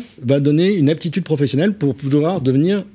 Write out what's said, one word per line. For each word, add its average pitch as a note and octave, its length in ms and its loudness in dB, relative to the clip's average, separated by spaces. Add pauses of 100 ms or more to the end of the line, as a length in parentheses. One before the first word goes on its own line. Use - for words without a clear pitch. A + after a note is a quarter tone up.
(220)
va C3 160 2
donner D3+ 340 2
une D#3+ 180 2
aptitude E3 340 -4
professionnelle D3 480 0
pour C#3+ 240 -2
pouvoir D3 440 0
devenir D3+ 440 0 (100)